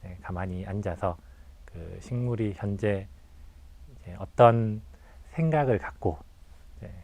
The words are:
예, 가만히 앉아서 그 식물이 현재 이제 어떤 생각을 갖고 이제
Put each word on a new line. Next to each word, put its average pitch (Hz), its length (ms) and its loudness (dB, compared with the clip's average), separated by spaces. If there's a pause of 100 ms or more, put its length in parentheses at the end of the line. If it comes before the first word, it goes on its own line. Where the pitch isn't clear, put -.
예, 92 180 -12
가만히 92 440 -4
앉아서 95 520 -2 (480)
그 85 340 -10
식물이 120 560 0
현재 101 500 0 (960)
이제 87 180 -12
어떤 113 640 6 (520)
생각을 151 460 4
갖고 - 400 -2 (580)
이제 - 140 -12 (140)